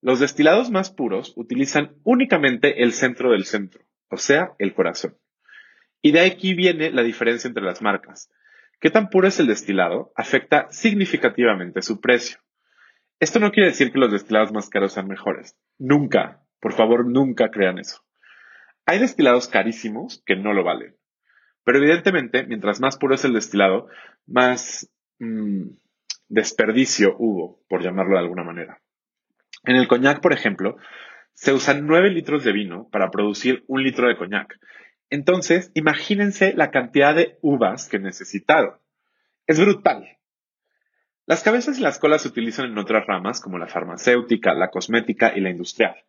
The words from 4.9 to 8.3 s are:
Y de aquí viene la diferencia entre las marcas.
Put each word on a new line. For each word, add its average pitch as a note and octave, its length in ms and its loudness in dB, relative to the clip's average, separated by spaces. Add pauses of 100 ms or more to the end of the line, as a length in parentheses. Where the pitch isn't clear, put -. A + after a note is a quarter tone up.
Y D3+ 120 4
de E3 80 6
aquí F#3 340 0
viene E3+ 360 0
la B2+ 120 0
diferencia A#2 460 -2
entre A2 160 -6
las F2+ 180 -6
marcas. - 480 -6 (500)